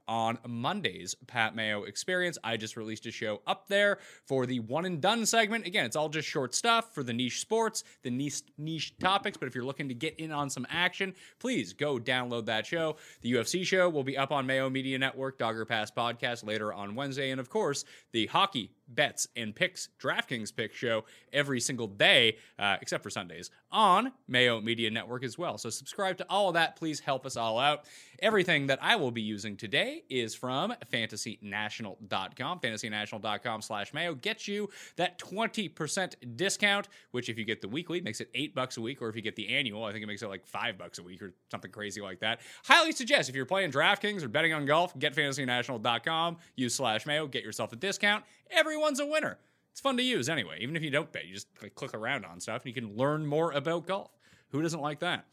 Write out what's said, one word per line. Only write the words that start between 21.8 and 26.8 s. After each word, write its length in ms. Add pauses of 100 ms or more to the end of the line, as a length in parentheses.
day, 480 (240)
uh, 220
except 220
for 60
Sundays, 400 (220)
on 400 (160)
Mayo 320
Media 300
Network 340
as 140
well. 200
So 120
subscribe 480
to 120
all 200
of 60
that. 200
Please 240